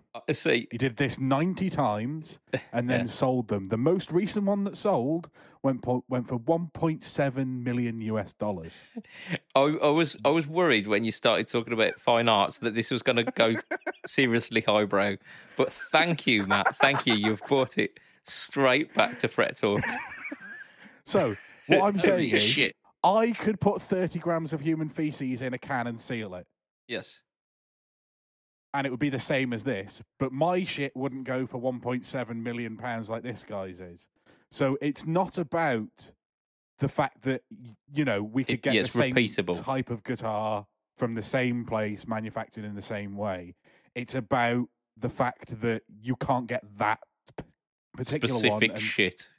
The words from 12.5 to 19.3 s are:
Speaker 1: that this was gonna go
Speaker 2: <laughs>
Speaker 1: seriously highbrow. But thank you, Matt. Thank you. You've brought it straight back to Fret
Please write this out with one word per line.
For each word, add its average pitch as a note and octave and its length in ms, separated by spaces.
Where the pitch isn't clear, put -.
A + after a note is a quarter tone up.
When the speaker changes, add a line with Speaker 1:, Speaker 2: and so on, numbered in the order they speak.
Speaker 1:
that A2 160
this A#2 160
was A#2+ 100
gonna A#2 220
go A2+ 320
Speaker 2:
<laughs> - 240
Speaker 1:
seriously A2+ 560
highbrow. G2+ 540
But - 160
thank E3 560
you, G#2+ 180
Matt. G2+ 320
Thank C#3 300
you. A#2 60
You've G#2+ 340
brought C3 300
it G#2 220
straight - 720
back A3+ 260
to A#2+ 80
Fret - 300